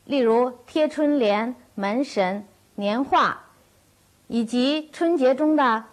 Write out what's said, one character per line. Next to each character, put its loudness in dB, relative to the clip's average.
例 -4
如 2
贴 0
春 0
联、 0
门 -2
神、 -2
年 -2
画， 0
以 -2
及 -2
春 0
节 4
中 2
的 2